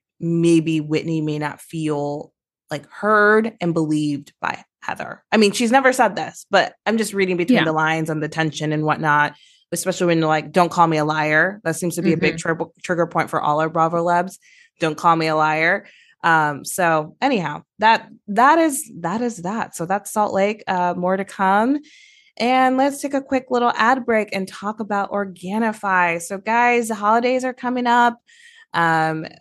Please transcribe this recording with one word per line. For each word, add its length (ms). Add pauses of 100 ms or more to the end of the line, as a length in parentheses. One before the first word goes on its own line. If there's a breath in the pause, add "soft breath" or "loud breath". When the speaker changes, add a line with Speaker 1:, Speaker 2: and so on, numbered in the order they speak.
(220)
Speaker 1:
maybe 580
Whitney 400
may 200
not 200
feel, 720 (400)
like, 180
heard 680
and 140
believed 680
by 240 (180)
Heather. 420 (100)
I 40
mean, 140
she's 200
never 200
said 240
this, 340
but 260 (100)
I'm 120
just 160
reading 220
between 240
Speaker 2:
Yeah. 60
Speaker 1:
the 80
lines 360
on 120
the 80
tension 420
and 140
whatnot, 500 (380 soft breath)
especially 340
when, 140
like, 320
"Don't 180
call 160
me 80
a 100
liar." 600
That 100
seems 200
to 60
be 120
a 40
big 180
Speaker 2:
Mm-hmm. 240
Speaker 1:
trib-, 120 (100)
trigger 260
point 220
for 120
all 180
our 80
Bravo 340
Lebs. 380 (400 soft breath)
"Don't 180
call 200
me 100
a 80
liar." 500 (380 soft breath)
Um, 420
so 560
anyhow, 400 (160)
that, 320 (200)
that 280
is, 320 (120)
that 200
is 220
that. 320
So 100
that's 240
Salt 240
Lake, 340
uh, 300
more 200
to 80
come. 520 (600 loud breath)
And 400
let's 220
take 140
a 80
quick 300
little 240
ad 320
break 260
and 140
talk 320
about 320
Organifi. 1080
So 200
guys, 480
the 80
holidays 500
are 80
coming 320
up. 320 (560 soft breath)
Um, 540 (140)